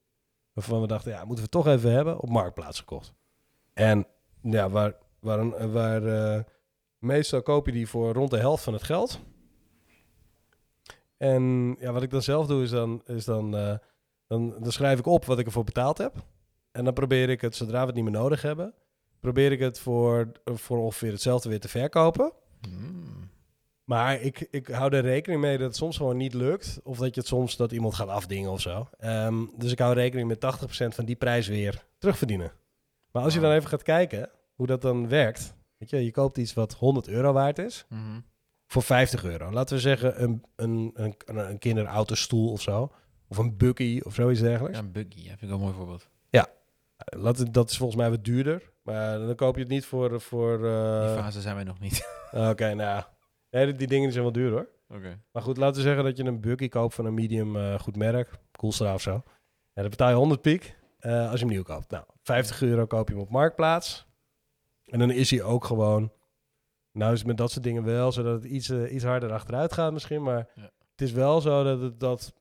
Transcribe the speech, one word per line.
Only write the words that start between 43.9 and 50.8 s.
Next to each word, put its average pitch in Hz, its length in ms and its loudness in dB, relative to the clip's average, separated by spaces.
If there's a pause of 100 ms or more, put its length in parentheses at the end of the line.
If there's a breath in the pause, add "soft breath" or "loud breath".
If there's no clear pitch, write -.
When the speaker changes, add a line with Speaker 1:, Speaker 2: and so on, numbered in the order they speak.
Speaker 1:
of 104 100 -10
zoiets 120 260 4
dergelijks. 117 380 0
Speaker 2:
Ja, 107 60 -6
een 92 80 -10
buggy, 95 300 -10
ja, 90 60 -18
vind 95 140 -16
ik 101 60 -10
wel 98 80 -4
een 98 60 -2
mooi 95 120 -2
voorbeeld. 87 340 -12 (220)
Speaker 1:
Ja. 120 160 6 (720)
Laat 117 220 0
het, 117 160 -2
dat 120 160 4
is - 60 -4
volgens 117 220 -2
mij 117 120 2
wat 110 140 -2
duurder. 135 460 -2 (120)
Maar 107 360 -4
dan 117 160 -4
koop 131 200 2
je 135 60 -4
het 123 100 -6
niet 135 160 -2
voor, 123 340 -2
voor, 117 460 -2
eh, 110 480 0